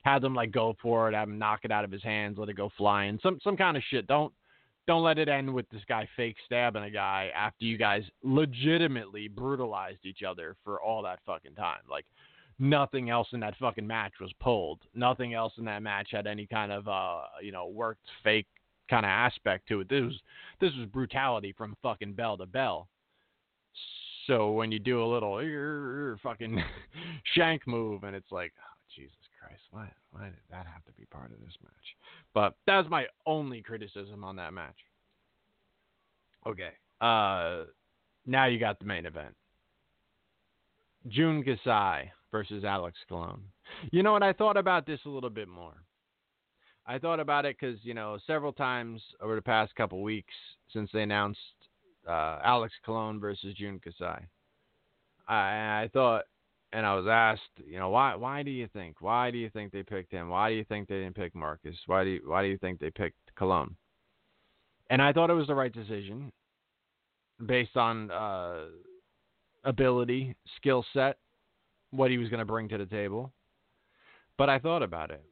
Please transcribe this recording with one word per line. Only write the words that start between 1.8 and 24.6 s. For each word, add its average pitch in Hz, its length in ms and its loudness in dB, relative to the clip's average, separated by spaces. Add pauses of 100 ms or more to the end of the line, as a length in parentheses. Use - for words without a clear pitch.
of 98 60 -6
his 98 140 -10
hands, 104 340 -2
let 104 100 -6
it 104 80 -8
go 101 220 -4
flying, 101 420 4
some, 185 220 2
some 202 140 2
kind 180 200 4
of 127 140 0
shit. 120 160 0
Don't, 147 260 4 (540)
don't 165 160 6
let 160 160 6
it 156 100 4
end 135 240 2
with 127 180 -2
this 107 180 -12
guy 110 280 0
fake 117 200 -2 (100)
stabbing 120 380 2
a 101 60 -8
guy 98 440 -2
after 107 300 -2
you 113 120 0
guys 104 280 2 (180)
legitimately 135 1040 2
brutalized 107 760 -4
each 95 180 -12
other 87 400 -6
for 101 180 -6
all 110 220 -2
that 92 240 -6
fucking 76 300 -10
time. 85 240 -4 (100)
Like, 73 160 -6 (520)
nothing 135 520 2
else 117 220 2
in 120 80 -6
that 107 180 -6
fucking 113 280 -2
match 107 340 -4
was 92 180 -10
pulled. 92 400 0 (160)
Nothing 123 400 0
else 113 240 -2
in 117 60 -8
that 107 180 -6
match 101 300 -4
had 104 160 -4
any 104 180 -6
kind 107 240 -2
of, 101 160 -6
uh, 92 360 -2 (200)
you 101 80 -10
know, 90 160 -8
worked 110 400 -6 (160)
fake 107 240 4 (420)
kind 113 160 6
of 101 40 4
aspect 104 600 2
to 104 120 0
it. 95 80 -6
This 135 140 2
was, 120 120 -4 (460)
this 185 180 4
was 117 80 -8
brutality 120 680 -2
from 104 260 -10
fucking 104 300 -4
bell 107 240 -2
to 92 100 -12
bell. 92 420 -2 (1400)
So 110 240 4
when 110 180 0